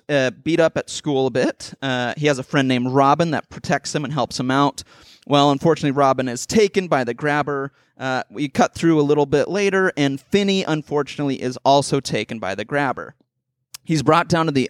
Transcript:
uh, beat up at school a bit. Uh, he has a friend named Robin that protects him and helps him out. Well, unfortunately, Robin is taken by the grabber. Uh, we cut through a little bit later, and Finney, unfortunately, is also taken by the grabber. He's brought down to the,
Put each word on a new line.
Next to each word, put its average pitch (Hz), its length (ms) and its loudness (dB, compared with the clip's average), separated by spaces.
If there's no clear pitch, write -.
uh, 131 220 0
beat 160 280 -2
up 160 160 2
at - 140 -6
school 135 380 -2
a - 20 -6
bit. - 500 -2
Uh, 123 380 -2
he 147 80 0
has 143 120 2
a 127 40 -6
friend 135 260 0
named 127 200 0
Robin 139 420 4
that 135 180 -4
protects - 460 -6
him 151 100 -4
and 135 80 -6
helps 127 260 -4
him 127 120 -2
out. 139 320 2
Well, 143 240 4
unfortunately, 151 420 0
Robin 131 360 2
is 123 160 -8
taken 196 440 2
by 143 160 0
the 117 100 -4
grabber. 143 580 -2
Uh, 131 320 -4
we 135 220 -6
cut - 240 0
through 165 260 2
a - 20 4
little 147 220 2
bit 143 240 0
later, 190 480 0
and 139 240 0
Finney, 196 420 0
unfortunately, 143 800 -4
is 127 240 -6
also 139 360 4
taken 113 380 -6
by 95 160 -6
the 107 120 -6
grabber. 139 480 -4
He's 156 200 0
brought 156 240 4
down 165 200 0
to 160 60 0
the, 131 180 0